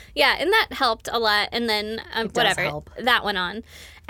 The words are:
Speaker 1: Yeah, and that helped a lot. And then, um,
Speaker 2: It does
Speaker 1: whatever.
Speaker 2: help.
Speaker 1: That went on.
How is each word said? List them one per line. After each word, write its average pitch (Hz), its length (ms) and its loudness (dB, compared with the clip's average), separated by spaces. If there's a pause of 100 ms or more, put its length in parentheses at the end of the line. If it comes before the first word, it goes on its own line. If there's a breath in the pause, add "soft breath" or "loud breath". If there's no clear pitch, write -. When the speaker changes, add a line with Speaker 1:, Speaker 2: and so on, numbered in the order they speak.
(140 loud breath)
Speaker 1:
Yeah, 262 240 4
and 330 160 0
that 440 200 4
helped 233 380 -2
a 240 60 -2
lot. 208 340 2
And 233 160 -2
then, 214 360 -4 (100)
um, 226 140 -4
Speaker 2:
It - 60 -10
does 240 100 2
Speaker 1:
whatever. 185 180 2
Speaker 2:
help. 151 380 -6
Speaker 1:
That 233 260 2
went 202 140 0
on. 185 240 -6 (460 loud breath)